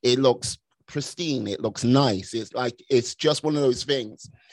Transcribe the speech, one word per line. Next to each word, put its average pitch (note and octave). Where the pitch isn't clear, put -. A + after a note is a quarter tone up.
it B2+
looks B2
pristine, C#3
it G2+
looks G#2+
nice. A#2
It's A2+
like, B2
it's A#2+
just D3+
one D3+
of D3
those B2
things. B2+